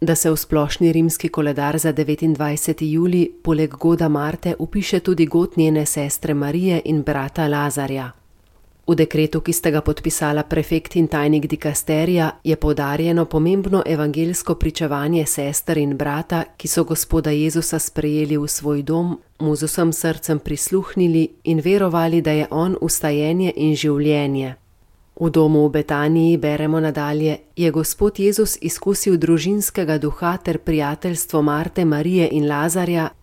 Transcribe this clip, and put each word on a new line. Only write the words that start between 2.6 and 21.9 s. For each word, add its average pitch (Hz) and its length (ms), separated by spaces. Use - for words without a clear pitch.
julij 175 380
poleg 156 340
goda 165 320
Marte 151 500
vpiše 180 400
tudi 165 260
god 170 320
njene 156 280
sestre 151 480
Marije 160 520
in 151 180
brata 147 440
Lazarja. 139 680
V 170 80
dekretu, 156 480
ki - 80
sta 170 240
ga 151 80
podpisala 151 640
prefekt 160 500
in 165 140
tajnik 151 400
dikasterija, 160 800
je 156 120
poudarjeno 151 720
pomembno 185 600
evangeljsko 160 680
pričevanje 156 720
sester 147 520
in 143 200
brata, 147 460
ki - 100
so 165 160
Gospoda 156 500
Jezusa 156 460
sprejeli 151 580
v 147 100
svoj 143 360
dom, 165 340
mu 151 160
z 151 100
vsem 165 280
srcem 156 460
prisluhnili 165 880
in 160 220
verovali, 170 560